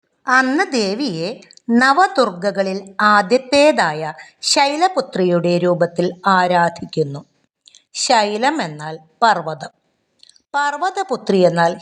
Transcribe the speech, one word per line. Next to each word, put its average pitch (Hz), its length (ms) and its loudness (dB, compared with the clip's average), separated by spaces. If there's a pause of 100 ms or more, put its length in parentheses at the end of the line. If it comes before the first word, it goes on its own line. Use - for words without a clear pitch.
(280)
അന്ന് 262 440 2
ദേവിയെ 202 580 -4 (520)
നവദുർഗകളിൽ 208 960 0 (220)
ആദ്യത്തേതായ 208 1120 2 (280)
ശൈലപുത്രിയുടെ 277 1160 0
രൂപത്തിൽ 175 500 0 (200)
ആരാധിക്കുന്നു. 170 920 0 (720)
ശൈലം 233 680 0
എന്നാൽ 156 340 -10 (260)
പർവ്വതം, 165 500 -2 (840)
പർവ്വതപുത്രി 285 840 -2 (100)
എന്നാൽ 170 220 2 (100)